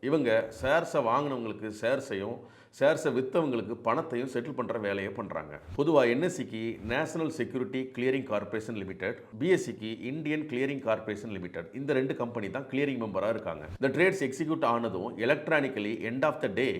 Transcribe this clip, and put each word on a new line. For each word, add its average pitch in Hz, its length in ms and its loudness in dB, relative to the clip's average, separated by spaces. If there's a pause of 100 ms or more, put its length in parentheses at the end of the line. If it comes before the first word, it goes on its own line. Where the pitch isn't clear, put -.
இவங்க 143 220 4 (300)
ஷேர்ஸை 160 400 2 (120)
வாங்கினவங்களுக்கு 117 560 -2 (120)
ஷேர்ஸையும், 117 580 -2 (400)
ஷேர்ஸை 156 380 6
வித்தவங்களுக்கு 127 580 0 (100)
பணத்தையும் 127 480 0
செட்டில் 127 240 -4
பண்ற 117 280 -2
வேலையை 98 340 -2
பண்றாங்க. 80 340 -6 (240)
பொதுவா 147 240 6 (120)
என் 139 140 2
எஸ் 170 120 -2
சிக்கு 110 220 -6 (300)
நேஷனல் 151 460 -2
செக்யூரிட்டி 127 440 -2 (140)
கிளியரிங் 131 360 0
கார்ப்பரேஷன் 107 500 -2
லிமிடெட், 92 380 -4 (220)
பி 160 140 0
எஸ் 180 120 2
சிக்கு 110 240 -6 (200)
இந்தியன் 151 400 -2
கிளியரிங் 135 360 0
கார்ப்பரேஷன் 110 500 -2
லிமிடெட், 87 320 -6 (100)
இந்த 139 200 -4
ரெண்டு 131 200 2
கம்பெனி 117 380 -2
தான் 135 160 -6
கிளியரிங் 135 320 0
மெம்பரா 98 300 0
இருக்காங்க. 82 300 -6 (140)
இந்த 131 160 2
ட்ரேட்ஸ் 180 320 4
எக்ஸிக்யூட் 151 460 0
ஆனதும் 113 360 0 (180)
electronically 135 680 2 (160)
end 135 200 2
of - 140 -4
the 113 60 0 (100)
day 123 200 2